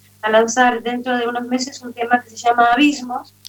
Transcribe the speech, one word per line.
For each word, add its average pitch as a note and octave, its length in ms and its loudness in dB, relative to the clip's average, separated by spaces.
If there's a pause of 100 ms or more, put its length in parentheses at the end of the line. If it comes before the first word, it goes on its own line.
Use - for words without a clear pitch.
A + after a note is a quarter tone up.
(220)
a G#3+ 80 -2
lanzar A#3 520 2
dentro B3 360 -4
de A#3 100 -2
unos A#3+ 180 -6
meses B3+ 360 -4
un A#3+ 100 -12
tema A#3+ 300 -2
que - 80 -20
se A3 60 -20
llama A#3+ 360 2
Abismos. C4 640 0 (140)